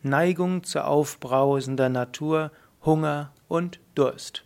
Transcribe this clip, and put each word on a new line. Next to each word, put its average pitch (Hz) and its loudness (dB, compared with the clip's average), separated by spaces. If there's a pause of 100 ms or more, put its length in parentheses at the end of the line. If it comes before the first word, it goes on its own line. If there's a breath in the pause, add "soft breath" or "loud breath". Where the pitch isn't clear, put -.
Neigung 175 0
zur 147 -4
aufbrausender 135 2
Natur, 151 -2 (340 soft breath)
Hunger 151 0 (160)
und 175 -4 (160)
Durst. - -2